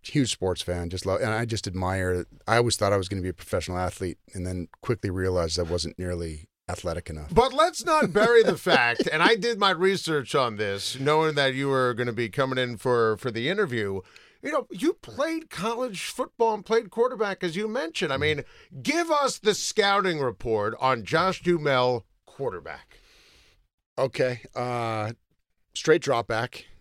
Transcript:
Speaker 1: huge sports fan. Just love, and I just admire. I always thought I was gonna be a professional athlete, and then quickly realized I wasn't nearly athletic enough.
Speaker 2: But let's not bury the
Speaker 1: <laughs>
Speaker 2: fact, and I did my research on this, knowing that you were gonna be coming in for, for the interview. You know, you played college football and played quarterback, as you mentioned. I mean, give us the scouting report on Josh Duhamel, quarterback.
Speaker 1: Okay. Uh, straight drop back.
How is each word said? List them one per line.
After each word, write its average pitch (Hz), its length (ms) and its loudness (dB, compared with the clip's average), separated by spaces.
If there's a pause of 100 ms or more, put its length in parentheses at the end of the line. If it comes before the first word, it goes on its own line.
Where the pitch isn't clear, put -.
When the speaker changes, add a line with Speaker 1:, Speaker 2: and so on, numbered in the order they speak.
Speaker 1:
huge 139 280 0
sports 92 300 -2
fan. 87 280 -4
Just 90 160 -6
love, 95 160 0
and 110 100 0
I 113 140 0
just 110 220 -6
admire. 92 580 0 (220)
I 113 100 4
always 120 200 4
thought 101 160 4
I 101 40 4
was 92 120 -2
gonna 98 120 -4
be 92 80 -2
a 87 40 -6
professional 90 440 -4
athlete, 90 400 -4 (160)
and 92 120 -6
then 90 220 -6 (140)
quickly 107 280 -2
realized 90 500 0
I 87 40 0
wasn't 85 360 -4
nearly 85 480 -6 (220)
athletic 85 400 -6
enough. 76 240 -10
Speaker 2:
But 254 200 4
let's 320 300 2
not 302 300 2
bury 226 280 6
the 202 160 4
Speaker 1:
<laughs> - 140 -2
Speaker 2:
fact, 120 400 4
and 156 100 0
I 208 140 6
did 220 240 -2
my 196 120 4
research 165 640 0
on 120 220 2
this, 101 420 -4
knowing 151 360 2
that 135 180 2
you 139 140 -2
were 131 260 2
gonna 120 200 -2
be 113 160 -2
coming 131 280 0
in 123 200 -2
for, 113 400 2
for 127 120 -6
the 117 200 -4
interview. 120 520 -2 (400)
You 302 120 -6
know, 277 180 -4
you 226 220 -2
played 320 560 -4
college 226 560 -6
football 226 480 0
and 190 120 -8
played 226 260 2
quarterback, 220 520 0
as 170 140 -2
you 214 100 -2
mentioned. 220 460 -2
I 135 40 0
mean, 147 280 0 (360)
give 330 300 0
us 285 260 2
the 202 160 2
scouting 196 680 2
report 110 600 -2
on 127 240 0
Josh 175 400 0
Duhamel, 135 640 2 (200)
quarterback. 87 720 -10 (1000)
Speaker 1:
Okay. 127 420 -2 (160)
Uh, 117 560 -4 (640)
straight 160 260 4
drop 117 240 0
back. 117 420 -4 (140)